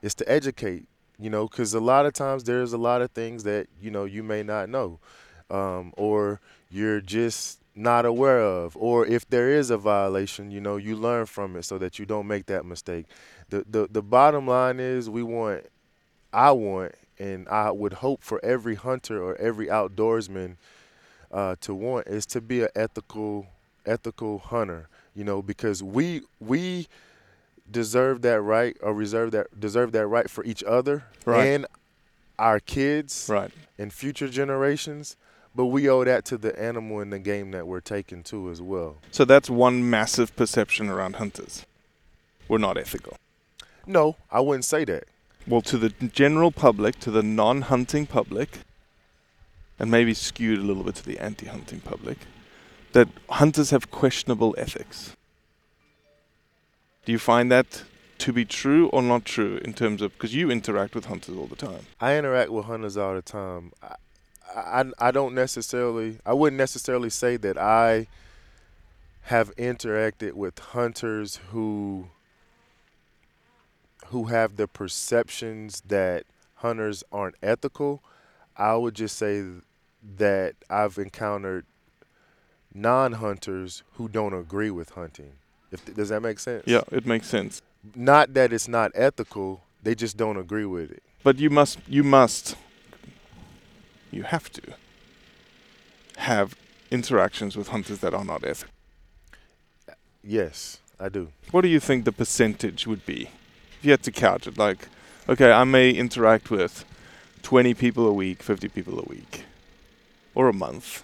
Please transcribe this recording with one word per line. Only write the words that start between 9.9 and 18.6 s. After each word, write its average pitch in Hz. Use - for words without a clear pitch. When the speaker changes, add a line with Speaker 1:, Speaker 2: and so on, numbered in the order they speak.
Speaker 1:
you 101
know, 101
you 104
learn 117
from 98
it 87
so 95
that 92
you 101
don't 104
make 101
that 92
mistake. 87
The, 98
the, 107
the 107
bottom 135
line 127
is 127
we 117
want, 113
I 127
want, 98
and 98
I 107
would 101
hope 131
for -
every 113